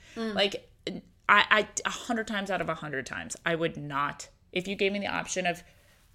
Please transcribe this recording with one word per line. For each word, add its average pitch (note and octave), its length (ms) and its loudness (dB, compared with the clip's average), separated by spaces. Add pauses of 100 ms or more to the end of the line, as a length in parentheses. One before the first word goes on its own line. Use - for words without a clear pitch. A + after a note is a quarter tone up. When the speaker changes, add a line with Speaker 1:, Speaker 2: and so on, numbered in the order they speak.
(160)
Speaker 1:
Mm. A3+ 180 -2
Speaker 2:
Like, G3+ 360 0 (580)
I, G3+ 220 10
I, G#3 180 6 (160)
a - 60 0
hundred A3 380 -4
times G3 220 -4
out F3 120 0
of E3 80 -2
a D#3+ 60 -2
hundred C#3+ 280 -6
times, - 400 -8
I E3+ 120 2
would E3 200 0
not, C#3+ 520 -4 (240)
if F#3 140 -2
you G3 80 -4
gave G3 180 2
me G3+ 80 -2
the G3 60 -4
option - 400 -2
of E3+ 160 0 (520)